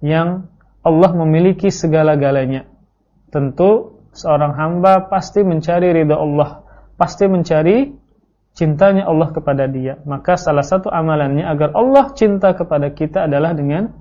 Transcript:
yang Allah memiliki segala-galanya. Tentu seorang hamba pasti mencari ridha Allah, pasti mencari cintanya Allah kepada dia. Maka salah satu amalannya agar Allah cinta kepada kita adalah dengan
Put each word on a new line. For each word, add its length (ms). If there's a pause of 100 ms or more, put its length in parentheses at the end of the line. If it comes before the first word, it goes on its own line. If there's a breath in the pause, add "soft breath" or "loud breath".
yang 480 (320)
Allah 320
memiliki 560
segala-galanya. 960 (640)
Tentu 800
seorang 480
hamba 480
pasti 320
mencari 560
ridha 240
Allah, 480 (320 soft breath)
pasti 240
mencari 720 (560)
cintanya 560
Allah 240
kepada 400
dia. 320
Maka 320
salah 320
satu 240
amalannya 560
agar 240
Allah 400
cinta 400
kepada 400
kita 400
adalah 240
dengan 460